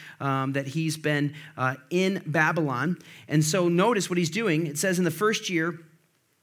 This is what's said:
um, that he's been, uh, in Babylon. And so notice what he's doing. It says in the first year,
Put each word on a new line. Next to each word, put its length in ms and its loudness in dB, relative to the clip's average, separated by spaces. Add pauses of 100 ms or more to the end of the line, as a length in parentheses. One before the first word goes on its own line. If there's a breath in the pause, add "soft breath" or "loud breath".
(200 loud breath)
um, 320 0
that 160 -4
he's 280 -2
been, 380 0 (220 loud breath)
uh, 180 0 (160)
in 360 0
Babylon. 720 0 (300 loud breath)
And 180 4
so 240 2
notice 400 2
what 100 0
he's 120 2
doing. 380 0
It 100 -6
says 200 0
in 60 2
the 60 2
first 400 -2
year, 300 -2 (640)